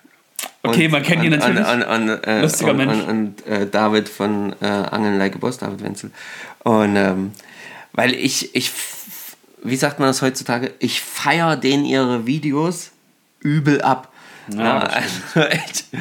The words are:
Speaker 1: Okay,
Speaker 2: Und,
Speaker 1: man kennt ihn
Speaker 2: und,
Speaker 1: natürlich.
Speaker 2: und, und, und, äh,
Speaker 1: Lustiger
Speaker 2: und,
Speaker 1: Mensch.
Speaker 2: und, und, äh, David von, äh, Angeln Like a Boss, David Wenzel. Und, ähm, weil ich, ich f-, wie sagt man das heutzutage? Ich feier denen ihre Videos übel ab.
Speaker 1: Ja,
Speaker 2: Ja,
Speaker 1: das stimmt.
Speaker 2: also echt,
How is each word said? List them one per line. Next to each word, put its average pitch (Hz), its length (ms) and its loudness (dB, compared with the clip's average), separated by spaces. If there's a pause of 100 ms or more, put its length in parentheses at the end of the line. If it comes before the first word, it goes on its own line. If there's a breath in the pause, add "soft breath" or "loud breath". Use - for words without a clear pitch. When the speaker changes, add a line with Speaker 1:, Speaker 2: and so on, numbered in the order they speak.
(640)
Speaker 1:
Okay, 120 240 4
Speaker 2:
Und, 160 60 2
Speaker 1:
man 139 100 2
kennt 165 220 2
ihn 165 100 4
Speaker 2:
und, 147 60 2
Speaker 1:
natürlich. 120 260 4
Speaker 2:
und, 120 160 2
und, 110 280 0
und, - 160 -2
äh, 107 160 2
Speaker 1:
Lustiger - 280 2
Speaker 2:
und, 135 60 2
Speaker 1:
Mensch. 135 160 2 (100)
Speaker 2:
und, 73 60 -6
und, 107 400 -4
äh, 101 200 0
David 107 400 2
von, 101 540 -2
äh, 101 40 -2
Angeln 101 520 0
Like 98 160 0
a 107 40 -10
Boss, 110 200 -4
David 98 240 -8
Wenzel. 104 300 -10 (500 loud breath)
Und, 107 340 4
ähm, 95 360 2 (600 loud breath)
weil 123 220 2
ich, - 400 -4
ich - 140 -2
f-, - 680 -12 (260)
wie 127 140 -2
sagt 143 220 -2
man 139 100 4
das 131 140 0
heutzutage? 127 560 -2
Ich - 240 -2
feier 160 540 0
denen 139 280 2
ihre 123 420 0
Videos 151 680 -2 (480)
übel 147 420 2
ab. 127 280 0 (400 loud breath)
Speaker 1:
Ja, 104 140 -6
Speaker 2:
Ja, 123 160 4
Speaker 1:
das - 120 -2
stimmt. - 440 -4
Speaker 2:
also 156 120 4
echt, - 360 -4 (160 loud breath)